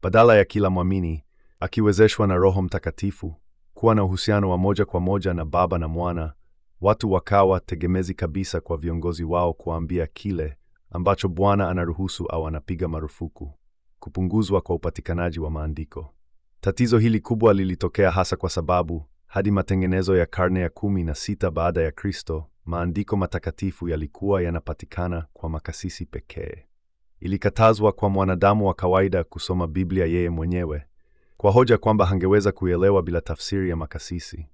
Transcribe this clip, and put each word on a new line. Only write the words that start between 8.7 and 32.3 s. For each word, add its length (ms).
viongozi 460
wao 300
kuambia 540
kile 500
ambacho 340
Bwana 400
anaruhusu 580
au 200
anapiga 400
marufuku. 680
Kupunguzwa 640
kwa 140
upatikanaji 640
wa 120
maandiko. 640
Tatizo 360
hili 220
kubwa 340
lilitokea 580
hasa 240
kwa 140
sababu, 560
hadi 240
matengenezo 680
ya 80
karne 340
ya 100
kumi 340
na 120
sita 360
baada 300
ya 100
Kristo, 580
maandiko 520
matakatifu 720
yalikuwa 520
yanapatikana 920
kwa 160
makasisi 560
pekee. 600
Ilikatazwa 720
kwa 180
mwanadamu 580
wa 60
kawaida 500
kusoma 440
Biblia 380
yeye 240
mwenyewe, 560
kwa 140
hoja 260
kwamba 280
hangeweza 460